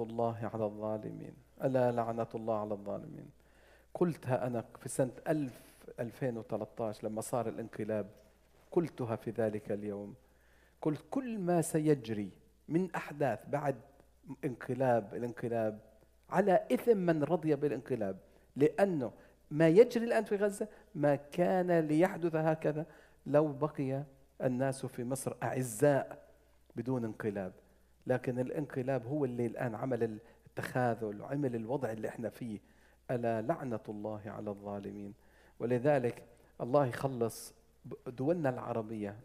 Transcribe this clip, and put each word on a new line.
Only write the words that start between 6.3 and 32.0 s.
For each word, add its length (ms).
وثلاثة 460
عشر 240
لما 120
صار 280
الانقلاب، 640
قلتها 460
في 140
ذلك 420
اليوم. 420
قلت: 280
"كل 280
ما 240
سيجري 680
من 260
أحداث 440
بعد 320
انقلاب، 720
الانقلاب 680
على 420
إثم 240
من 280
رضي 320
بالانقلاب، 600
لأنه 560
ما 180
يجري 360
الآن 200
في 120
غزة 320
ما 220
كان 600
ليحدث 560
هكذا 520
لو 260
بقي 520
الناس 440
في 180
مصر 380
أعزاء 840
بدون 280
انقلاب. 480
لكن 320
الانقلاب 680
هو 180
اللي 220
الآن 280
عمل 440
التخاذل 720
وعمل 340
الوضع 380
اللي 160